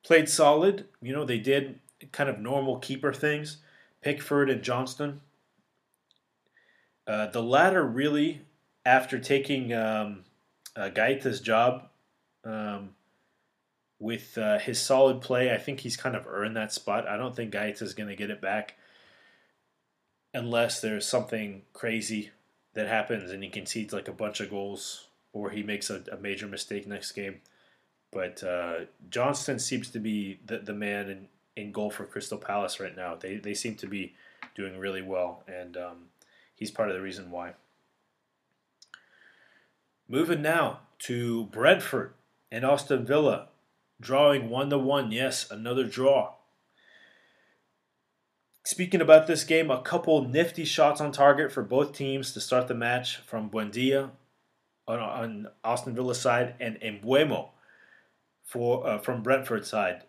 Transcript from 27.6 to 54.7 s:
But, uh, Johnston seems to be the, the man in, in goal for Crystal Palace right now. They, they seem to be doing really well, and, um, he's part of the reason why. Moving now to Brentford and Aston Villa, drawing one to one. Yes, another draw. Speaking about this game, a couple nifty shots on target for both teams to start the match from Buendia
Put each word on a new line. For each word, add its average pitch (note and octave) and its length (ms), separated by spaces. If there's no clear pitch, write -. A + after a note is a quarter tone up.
But, F#2 320
uh, F2 360
Johnston C3 500
seems A2+ 320
to A#2 80
be G#2 460
the, - 140
the G#2 160
man G2+ 340
in, G2 200
in G#2 160
goal G#2+ 180
for - 140
Crystal - 340
Palace G2+ 400
right F2+ 160
now. F2+ 220
They, F#2+ 200
they G#2 180
seem A2 220
to G2 100
be F#2+ 280
doing F#2+ 240
really F#2+ 240
well, F2+ 460
and, F2+ 280
um, F2 200
he's G#2+ 160
part G#2+ 200
of F#2 40
the F#2 60
reason F#2+ 300
why. F2 240
Moving D#3 340
now D#3 380
to A#2+ 480
Brentford B2 680
and A#2 140
Aston C#3 420
Villa, C3+ 420
drawing C3 520
one C3+ 180
to C#3+ 80
one. C3 340
Yes, B2 400
another A#2+ 340
draw. B2+ 500
Speaking F3+ 360
about D#3 260
this D#3 160
game, D#3+ 280
a D#3+ 100
couple D#3 480
nifty D#3+ 360
shots D3 360
on D3 120
target C#3 380
for B2+ 120
both C#3+ 320
teams C3+ 380
to G#2 80
start B2 280
the B2 60
match A#2+ 420
from A2 320
Buendia A#2+ 600